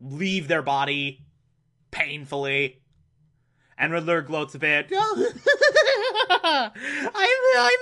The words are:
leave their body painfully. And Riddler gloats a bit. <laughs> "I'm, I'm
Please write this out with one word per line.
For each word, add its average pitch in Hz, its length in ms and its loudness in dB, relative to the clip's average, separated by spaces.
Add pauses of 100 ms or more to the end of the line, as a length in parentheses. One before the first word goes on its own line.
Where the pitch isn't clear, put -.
leave 156 480 -4
their 160 140 0
body 139 600 -4 (680)
painfully. 143 880 -4 (960)
And 147 160 -2
Riddler 165 300 -2
gloats 151 320 -6
a 151 40 -16
bit. 147 300 0
<laughs> - 40 -6
"I'm, 427 1800 2 (440)
I'm 494 680 4